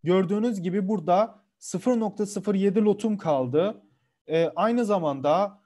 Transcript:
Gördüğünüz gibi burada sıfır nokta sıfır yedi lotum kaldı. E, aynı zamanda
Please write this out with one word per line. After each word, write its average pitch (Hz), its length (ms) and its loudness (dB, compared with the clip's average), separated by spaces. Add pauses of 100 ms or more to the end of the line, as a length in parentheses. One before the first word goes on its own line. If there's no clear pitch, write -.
Gördüğünüz 190 600 0
gibi 185 260 -2
burada 196 540 0 (160)
sıfır 233 420 -2
nokta 208 260 -4
sıfır 202 280 -4
yedi 196 300 2
lotum 208 340 0
kaldı. 151 640 0 (440)
E, 165 300 0
aynı 226 280 2
zamanda 165 800 0